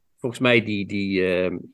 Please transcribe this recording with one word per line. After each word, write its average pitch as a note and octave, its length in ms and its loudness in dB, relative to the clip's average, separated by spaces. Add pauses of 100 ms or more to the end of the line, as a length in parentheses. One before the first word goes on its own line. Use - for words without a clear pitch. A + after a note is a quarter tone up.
(180)
Volgens A#2+ 220 -8
mij B2 240 4
die... G#2 220 -4
die, G2 400 0
ehm, F2+ 300 0 (180)